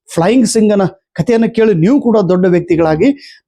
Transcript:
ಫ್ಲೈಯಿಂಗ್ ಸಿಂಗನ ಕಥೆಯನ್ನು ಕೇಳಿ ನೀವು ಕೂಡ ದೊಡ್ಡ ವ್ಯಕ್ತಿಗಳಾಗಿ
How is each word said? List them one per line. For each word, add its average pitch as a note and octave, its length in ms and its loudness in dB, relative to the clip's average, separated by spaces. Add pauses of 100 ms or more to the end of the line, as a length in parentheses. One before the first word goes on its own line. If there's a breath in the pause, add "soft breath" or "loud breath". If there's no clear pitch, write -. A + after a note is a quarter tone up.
(140)
ಫ್ಲೈಯಿಂಗ್ A3 340 0
ಸಿಂಗನ G#3 340 0 (300)
ಕಥೆಯನ್ನು A3+ 440 -2
ಕೇಳಿ A3 180 2
ನೀವು G3+ 280 0
ಕೂಡ A3+ 160 0
ದೊಡ್ಡ F3+ 280 0
ವ್ಯಕ್ತಿಗಳಾಗಿ F3 600 0 (420 loud breath)